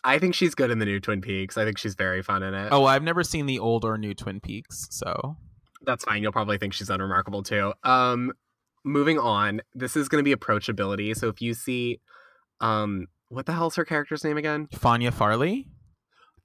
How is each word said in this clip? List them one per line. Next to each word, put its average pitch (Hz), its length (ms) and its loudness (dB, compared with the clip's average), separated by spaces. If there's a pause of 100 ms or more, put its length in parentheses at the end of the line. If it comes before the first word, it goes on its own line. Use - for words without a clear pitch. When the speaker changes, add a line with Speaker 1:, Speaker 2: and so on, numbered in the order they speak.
Speaker 1:
I 135 140 6
think 175 160 4
she's 175 220 2
good 127 160 2
in 113 80 2
the 107 60 2
new 98 140 0
Twin 98 220 -2
Peaks. 95 380 -4
I 107 60 2
think 107 120 -2
she's 101 160 -6
very 92 300 -2
fun 95 180 0
in 95 140 -4
it. 101 160 -4
Speaker 2:
Oh, 139 140 6
I've 135 180 6
never 170 200 0
seen 151 220 -2
the 131 140 -2
old 113 260 2
or 110 140 -2
new 104 160 -4
Twin 95 240 -8
Peaks, - 500 -10
so. - 480 -6 (480)
Speaker 1:
That's 123 200 -4
fine. 104 180 0
You'll 107 80 0
probably 104 260 0
think 98 160 -4
she's 98 160 -8
unremarkable, 98 540 -2
too. 101 280 0 (120)
Um, 127 500 2 (500)
moving 143 360 2
on. 104 420 2 (140)
This 127 200 -6
is 143 140 0
gonna 151 140 2
be 139 100 4
approachability. 104 840 -2
So 120 120 -2
if 107 120 -2
you 117 140 -2
see, 123 460 -4 (640)
um, 107 440 0 (220)
what 127 180 -8
the 165 80 -2
hell's 165 220 0
her 165 100 0
character's 151 380 -2
name 151 140 0
again? 151 360 -2
Speaker 2:
Fania 120 400 2
Farley? 143 540 2 (760)